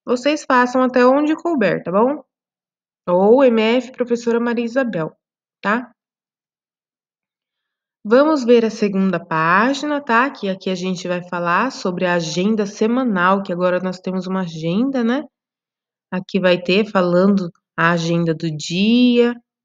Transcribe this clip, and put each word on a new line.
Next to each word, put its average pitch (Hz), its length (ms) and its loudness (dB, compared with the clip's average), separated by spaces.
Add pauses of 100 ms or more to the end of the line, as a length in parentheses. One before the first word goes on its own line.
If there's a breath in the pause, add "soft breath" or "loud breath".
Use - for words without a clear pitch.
vocês 254 420 -2
façam 247 360 2
até 254 220 2
onde 294 300 2
couber, 208 480 -2
tá 170 80 -8
bom? 247 320 0 (840)
Ou 202 320 4
M 233 200 4
F 240 320 0
Professora 233 440 -2
Maria 233 280 -2
Isabel, 226 520 -4 (440)
tá? 233 280 -4 (2250)
Vamos 277 400 4
ver 233 220 4
a 220 40 -2
segunda 190 480 -2
página, 233 840 0
tá? 254 280 0
Que 214 200 -8
aqui 190 200 -6
a 185 60 -2
gente 180 320 -6
vai 175 220 -6
falar 175 420 -2
sobre 180 340 -4
a 175 100 0
agenda 180 500 -2
semanal, 202 760 0
que 190 120 -8
agora 180 260 0
nós 185 180 -6
temos 185 300 -6
uma 190 140 -4
agenda, 185 640 -4
né? 254 180 -2 (880)
Aqui 185 260 -6
vai 180 240 2
ter 185 300 0
falando 185 580 2 (280)
a 165 140 2
agenda 170 440 0
do 160 160 -6
dia 240 840 2 (320)